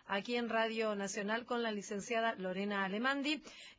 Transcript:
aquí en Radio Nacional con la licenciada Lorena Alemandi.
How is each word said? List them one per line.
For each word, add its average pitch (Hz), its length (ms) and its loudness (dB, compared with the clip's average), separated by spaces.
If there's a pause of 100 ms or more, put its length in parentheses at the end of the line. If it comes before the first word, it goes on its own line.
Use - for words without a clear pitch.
aquí 202 300 0
en 240 140 0
Radio 226 460 2
Nacional 208 500 -2
con 240 160 0
la 226 100 0
licenciada 220 640 0
Lorena 190 500 0
Alemandi. 269 580 0 (360)